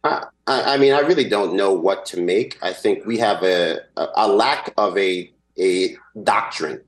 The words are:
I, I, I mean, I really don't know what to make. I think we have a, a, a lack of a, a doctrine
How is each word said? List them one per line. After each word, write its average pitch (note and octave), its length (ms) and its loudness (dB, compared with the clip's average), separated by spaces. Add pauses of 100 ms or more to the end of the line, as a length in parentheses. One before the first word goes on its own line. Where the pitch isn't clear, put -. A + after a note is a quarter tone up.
I, D#3+ 200 -2 (220)
I, C3 260 0
I C#3 40 2
mean, C#3 140 6
I C#3+ 80 4
really D3+ 300 2
don't F#2+ 260 0
know G2 160 2
what F#2 360 0
to F2 120 -8
make. F2+ 420 -2
I F#2 120 -4
think - 320 -2
we A2+ 140 -4
have G#2 220 0
a, F2 380 0 (160)
a, - 120 -4 (100)
a A3 100 2
lack A#2 500 0
of G2 200 0
a, F#2 340 -2 (260)
a F#2 380 0 (280)
doctrine G2+ 640 -2